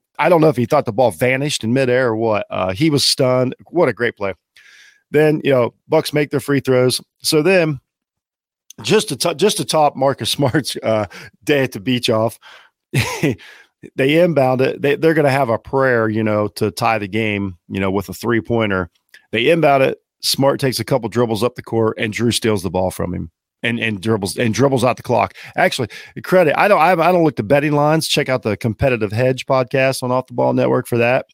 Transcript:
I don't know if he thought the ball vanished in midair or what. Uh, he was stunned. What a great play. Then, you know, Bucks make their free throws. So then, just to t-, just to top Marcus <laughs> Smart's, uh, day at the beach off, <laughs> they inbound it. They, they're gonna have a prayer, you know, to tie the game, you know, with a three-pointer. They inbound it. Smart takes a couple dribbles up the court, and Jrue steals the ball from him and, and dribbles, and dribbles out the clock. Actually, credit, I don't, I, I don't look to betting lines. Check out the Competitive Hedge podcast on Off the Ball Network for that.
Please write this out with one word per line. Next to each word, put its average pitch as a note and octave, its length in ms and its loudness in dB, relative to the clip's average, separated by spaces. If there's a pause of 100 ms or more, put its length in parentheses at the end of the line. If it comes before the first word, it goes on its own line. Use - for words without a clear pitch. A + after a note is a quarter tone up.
(200)
I D3+ 100 2
don't E3+ 100 6
know D#3 100 6
if C#3 60 0
he A#2+ 120 0
thought D3 180 2
the A2 80 -6
ball A#2+ 160 2
vanished C3 540 -2
in A2+ 100 0
midair B2+ 360 2
or A2 60 -2
what. A2 360 -2
Uh, F#2+ 220 -2
he D3+ 180 2
was C#3+ 120 2
stunned. B2+ 520 0 (160)
What D#3+ 180 2
a A2 40 -4
great A#2 240 -4
play. G2 180 -6 (760)
Then, D3+ 340 2
you C#3+ 60 0
know, B2 240 2 (140)
Bucks D#3+ 260 0
make D3+ 160 -2
their C#3+ 100 -2
free C#3 200 0
throws. B2+ 420 2 (220)
So D#3 180 2
then, D#3+ 380 2 (1040)
just G#3 260 0
to C#3+ 60 -4
t-, E3+ 180 -2
just F#3+ 240 0
to D3 80 -4
top D3+ 300 2
Marcus C3 340 -2
<laughs> - 80 -4
Smart's, C#3 460 0
uh, G#2+ 240 0 (360)
day C#3+ 200 2
at B2 80 -2
the A2 80 -12
beach B2 320 -2
off, A2 260 0 (300)
<laughs> - 260 -20 (1000)
they C#3+ 240 2
inbound C3+ 420 2
it. C3 180 -2
They, C#3+ 160 0
they're D#3 200 0
gonna D3 160 2
have C3 180 0
a A2 80 0
prayer, B2+ 500 0
you A2 160 -2
know, G#2+ 260 0
to G#2+ 200 -4
tie A2+ 300 -2
the G#2 80 -6
game, G2+ 500 -4 (100)
you G2+ 120 -6
know, G2 100 -2
with G2 200 -4
a F#2 40 -12
three-pointer. A2 760 -2 (420)
They A#2+ 160 2
inbound D3 340 4
it. - 180 -2 (200)
Smart C#3 360 0
takes B2+ 220 -2
a A#2 60 -6
couple A#2 240 -2
dribbles A2+ 340 0
up B2 120 -2
the - 60 -14
court, A2+ 380 -2
and A2 140 -2
Jrue A2 200 0
steals G#2+ 300 -2
the F#2+ 60 -4
ball F#2 220 -2
from F2+ 220 -6
him F2 160 -8 (320)
and, A#2 160 -4
and A2 240 -4
dribbles, G2+ 360 -2
and A#2 160 0
dribbles B2+ 320 0
out A#2+ 100 0
the - 80 -20
clock. A2 300 -2 (240)
Actually, D#3 320 -2 (340)
credit, F3 340 2
I F#3+ 120 2
don't, F#3+ 100 4
I, E3 120 4
I E3+ 200 2
don't F3 140 2
look C#3+ 100 0
to A#2 80 -4
betting C#3+ 300 2
lines. D3+ 340 0
Check C#3 220 -2
out B2+ 140 -2
the G#2+ 120 0
Competitive A2 560 -2
Hedge B2+ 340 0
podcast C3 560 0
on B2 120 -2
Off B2+ 140 -2
the B2 60 -18
Ball B2+ 200 0
Network B2+ 340 0
for A#2+ 100 -2
that. A#2+ 360 2